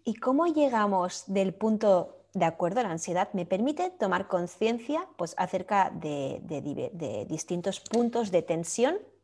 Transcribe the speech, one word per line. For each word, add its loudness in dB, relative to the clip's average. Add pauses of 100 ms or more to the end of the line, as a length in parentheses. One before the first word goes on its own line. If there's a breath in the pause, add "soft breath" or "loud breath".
¿Y -2
cómo 2
llegamos 2
del 2
punto, 2
de 2
acuerdo, 2
la -2
ansiedad 0
me -2
permite 0
tomar 0
conciencia, -2 (100)
pues, -4
acerca 0
de, -4
de -6
dive-, -4
de -6
distintos -4
puntos 0
de 4
tensión 0 (260)